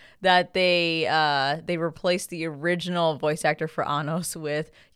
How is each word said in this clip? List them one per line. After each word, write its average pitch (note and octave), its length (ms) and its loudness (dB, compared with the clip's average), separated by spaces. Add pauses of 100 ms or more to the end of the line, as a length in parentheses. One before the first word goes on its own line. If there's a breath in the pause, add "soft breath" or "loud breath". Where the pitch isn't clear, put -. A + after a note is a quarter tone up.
(200 soft breath)
that F3+ 320 4
they, F3 540 2
uh, D3 580 0
they F3 140 -4
replaced F3 500 -2
the E3 160 -8
original E3 720 0
voice D#3 300 -2
actor D3+ 200 0
for - 220 -4
Anos D#3 480 -4
with D3+ 340 -4 (260 soft breath)